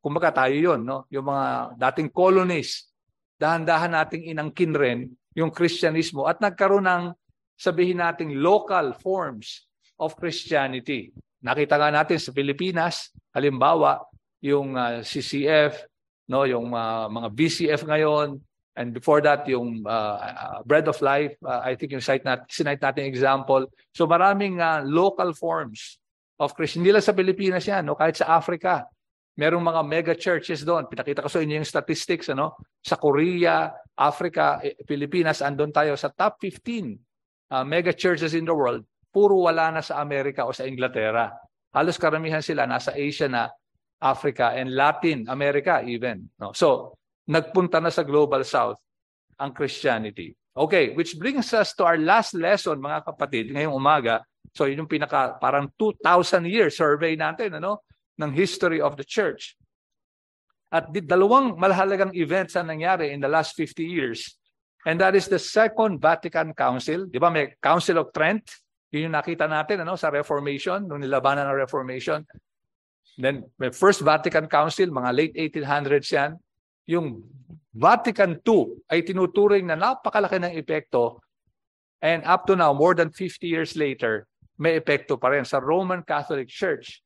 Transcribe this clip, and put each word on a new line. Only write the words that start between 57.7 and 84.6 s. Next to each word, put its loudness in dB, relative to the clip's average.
ng -4
history 0
of -2
the -12
church. -4
At -2
di-, -4
dalawang 4
malahalagang 2
events -2
ang -4
nangyari -2
in -6
the 0
last 0
fifty -6
years. -6
And 0
that 4
is 2
the 2
Second 2
Vatican 0
Council. -2
Di -10
ba, 6
may -2
Council 2
of -6
Trent? 0
Yun -4
yung -4
nakita -2
natin, -2
ano, -6
sa -2
Reformation, -4
nung -10
nilabanan 0
ng -2
Reformation. -6
Then, -4
may -4
First 4
Vatican 2
Council, 2
mga -2
late 0
eighteen -6
hundreds 0
yan. -2
Yung -4
Vatican 4
two 2
ay 0
tinuturing 2
na -2
napakalaki 0
ng -4
epekto. -2
And 2
up 4
to 6
now, 4
more 6
than 2
fifty -8
years -4
later, -2